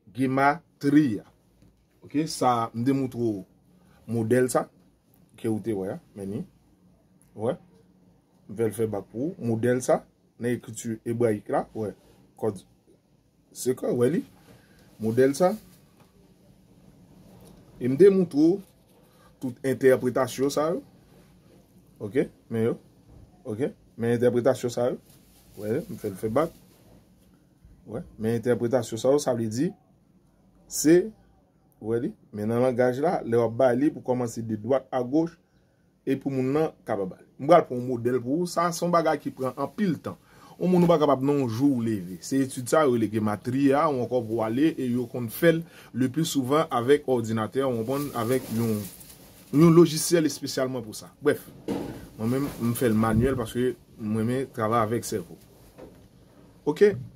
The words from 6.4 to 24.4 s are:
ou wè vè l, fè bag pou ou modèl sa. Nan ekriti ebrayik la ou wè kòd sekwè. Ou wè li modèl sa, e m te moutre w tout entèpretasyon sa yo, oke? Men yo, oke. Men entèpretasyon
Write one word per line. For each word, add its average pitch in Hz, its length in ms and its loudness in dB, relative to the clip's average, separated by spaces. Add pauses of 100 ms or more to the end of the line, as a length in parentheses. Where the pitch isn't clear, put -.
ou 110 160 -4
wè - 80 -8 (880)
vè 110 240 -4
l, 104 80 -14
fè 113 80 0
bag 101 240 -8
pou 143 220 -6
ou 117 180 -6
modèl 123 320 0
sa. 165 220 0 (340)
Nan 120 160 -2
ekriti 113 400 -10 (120)
ebrayik 117 440 0
la 156 220 -2
ou 110 100 -6
wè 95 100 -6 (460)
kòd 104 220 -4 (960)
sekwè. - 360 -4
Ou 123 120 0
wè 131 100 2
li 226 100 -2 (760)
modèl 123 380 2
sa, 180 160 2 (2250)
e 120 80 -2
m 135 120 0
te 196 120 12
moutre 165 340 2
w 190 140 4 (800)
tout 127 280 -6
entèpretasyon 127 840 2
sa 147 220 0
yo, 269 80 -6 (1200)
oke? 117 240 -2 (240)
Men 113 180 0
yo, 160 80 -4 (720)
oke. 117 240 -6 (280)
Men 117 180 2
entèpretasyon 120 560 2